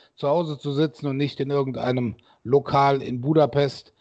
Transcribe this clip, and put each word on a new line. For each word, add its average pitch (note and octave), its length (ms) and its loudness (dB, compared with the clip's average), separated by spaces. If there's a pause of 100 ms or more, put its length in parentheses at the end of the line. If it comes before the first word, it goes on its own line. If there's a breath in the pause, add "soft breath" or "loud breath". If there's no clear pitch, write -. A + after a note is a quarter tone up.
(160 soft breath)
zu C#3+ 100 -4
Hause D3+ 320 0
zu D3 140 -6
sitzen D3+ 340 -2
und C3+ 100 -2
nicht C#3 220 -4
in C#3 120 -4
irgendeinem B2+ 640 -2 (260 soft breath)
Lokal C#3 600 2
in B2 180 -6
Budapest, C#3+ 800 0